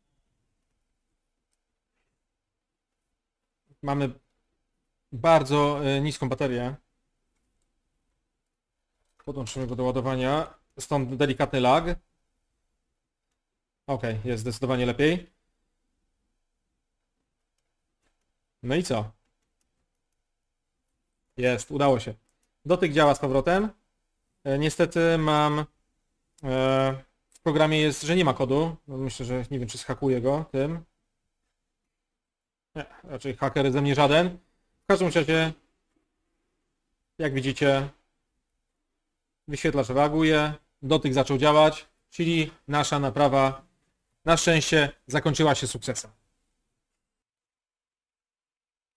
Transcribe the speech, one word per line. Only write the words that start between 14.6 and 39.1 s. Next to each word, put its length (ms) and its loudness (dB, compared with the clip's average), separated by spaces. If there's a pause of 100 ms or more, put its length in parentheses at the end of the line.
lepiej. 480 0 (3250)
No 120 -2
i 80 0
co? 280 -4 (2250)
Jest, 340 -2
udało 280 2
się. 140 -10 (520)
Dotyk 280 0
działa 220 6
z 40 -12
powrotem. 500 0 (760)
E, 160 -2
niestety 580 0
mam, 480 0 (800)
e, 600 0 (400)
programie 360 2
jest, 240 0
że 120 0
nie 100 4
ma 80 2
kodu. 420 -2 (120)
No, 100 -12
myślę, 280 -8
że 260 -6
nie 80 -6
wiem, 100 -8
czy 80 -14
zhakuję 440 -2
go 300 0
tym. 320 -4 (1900)
Nie, 100 -10 (180)
raczej 320 -10
haker 360 0
ze 100 0
mnie 140 2
żaden. 420 4 (460)
W 40 -20
każdym 200 2
razie, 460 0 (1600)
jak 160 -2
widzicie, 560 0 (1600)